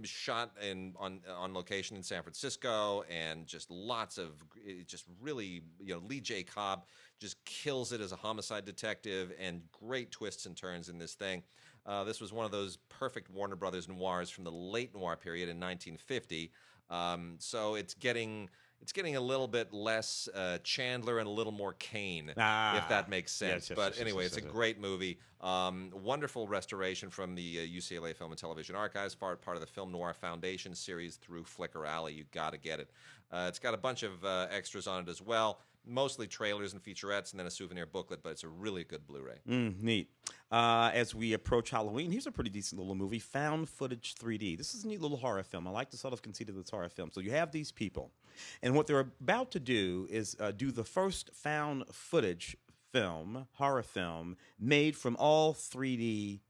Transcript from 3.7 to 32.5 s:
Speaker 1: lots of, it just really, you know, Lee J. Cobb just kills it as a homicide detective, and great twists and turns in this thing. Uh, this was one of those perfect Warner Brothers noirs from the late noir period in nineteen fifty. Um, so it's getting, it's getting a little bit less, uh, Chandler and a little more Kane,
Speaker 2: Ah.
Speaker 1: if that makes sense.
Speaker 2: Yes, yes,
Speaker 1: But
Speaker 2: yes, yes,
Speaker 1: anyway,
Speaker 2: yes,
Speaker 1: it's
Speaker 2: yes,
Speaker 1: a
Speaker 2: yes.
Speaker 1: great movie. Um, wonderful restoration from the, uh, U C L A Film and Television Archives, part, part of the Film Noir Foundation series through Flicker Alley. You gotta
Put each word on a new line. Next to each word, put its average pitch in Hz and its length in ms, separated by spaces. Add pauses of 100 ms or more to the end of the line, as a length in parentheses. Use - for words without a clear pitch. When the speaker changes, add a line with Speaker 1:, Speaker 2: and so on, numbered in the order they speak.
Speaker 1:
lots 104 480
of, 82 140 (340)
it 90 220
just - 160 (160)
really, 107 420 (180)
you 98 140
know, 85 140
Lee 139 120
J. 110 220
Cobb 98 440 (340)
just - 240
kills 127 480
it 113 80
as 98 100
a 92 60
homicide 107 480
detective, 95 760
and 87 320
great 120 400
twists - 360
and 87 100
turns 87 320
in 87 100
this 82 160
thing. 95 300 (420)
Uh, 101 160
this 104 180
was 104 120
one 113 120
of 104 60
those 98 280 (100)
perfect 120 420
Warner 98 260
Brothers 90 320
noirs 90 400
from - 140
the 85 80
late 104 420
noir 90 240
period 87 320
in 85 120
nineteen 90 380
fifty. 82 520 (400)
Um, 87 480
so 107 380
it's 101 180
getting, 110 560 (320)
it's - 100
getting 165 240
a 131 40
little 131 280
bit 113 240
less, 110 640
uh, 90 300
Chandler 123 540
and 107 80
a 104 40
little 107 220
more 101 220
Kane, 87 640
Speaker 2:
Ah. 110 420
Speaker 1:
if 82 120
that 98 180
makes 92 240
sense. 92 360
Speaker 2:
Yes, - 20
yes, 87 60
Speaker 1:
But 101 160
Speaker 2:
yes, - 40
yes, 120 100
Speaker 1:
anyway, 98 180
Speaker 2:
yes, 90 80
Speaker 1:
it's 104 60
Speaker 2:
yes, 107 60
Speaker 1:
a - 40
Speaker 2:
yes. 73 60
Speaker 1:
great 113 260
movie. 92 380 (220)
Um, 92 540
wonderful 120 520
restoration 95 640
from 90 240
the, 85 260
uh, - 20
U 85 180
C 87 160
L 82 100
A 80 80
Film 82 180
and 78 60
Television 82 380
Archives, 101 380
part, 92 280
part 90 140
of 82 60
the 82 40
Film 92 260
Noir 87 220
Foundation 90 600
series 85 420
through 85 280
Flicker 82 420
Alley. 80 280
You 76 180
gotta 80 260